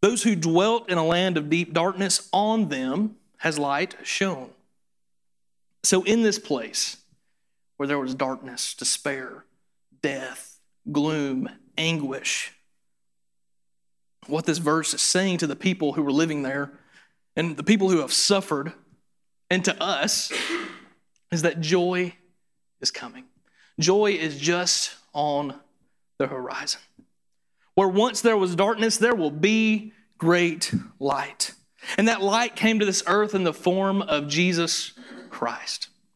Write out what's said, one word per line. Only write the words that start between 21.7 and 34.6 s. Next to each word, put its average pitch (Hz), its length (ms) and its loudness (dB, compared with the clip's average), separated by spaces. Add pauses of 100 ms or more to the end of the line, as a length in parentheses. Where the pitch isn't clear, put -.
is - 100 -4
coming. - 340 -14 (540)
Joy 202 340 4
is 156 260 -4
just 175 560 0 (180)
on 143 420 -2 (640)
the 135 80 0
horizon. 131 540 -8 (920)
Where 190 140 6
once 208 320 2
there 226 160 4
was 185 180 2
darkness, 214 440 2
there 240 160 4
will 165 160 0
be 214 600 2 (260)
great 175 560 2 (240)
light. - 540 -4 (440)
And 214 120 4
that 220 120 2
light 214 360 0
came 220 220 2
to 208 60 2
this 190 220 0
earth 208 280 2
in 190 100 2
the 160 100 2
form 190 480 2
of 147 260 -2
Jesus 170 640 0 (380)